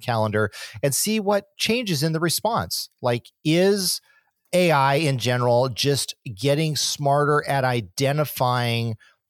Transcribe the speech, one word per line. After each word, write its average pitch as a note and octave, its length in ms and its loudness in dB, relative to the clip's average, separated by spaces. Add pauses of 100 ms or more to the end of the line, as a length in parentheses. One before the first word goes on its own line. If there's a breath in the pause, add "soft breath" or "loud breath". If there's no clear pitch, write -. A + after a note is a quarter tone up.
calendar, G#2+ 480 0 (320 loud breath)
and C#3+ 140 0
see A3 240 -2
what G3+ 280 0 (100)
changes G3+ 480 -2
in E3 80 0
the D#3+ 80 -2
response. E3+ 680 -2 (140)
Like, A#2+ 240 -2 (180)
is F#3 560 2 (520 soft breath)
A F3+ 180 4
I C#3 260 4
in C#3+ 220 0
general B2 520 2
just C3+ 440 -2 (220)
getting C#3+ 400 0
smarter D3 720 0
at C#3 160 0
identifying B2 1300 0 (340 soft breath)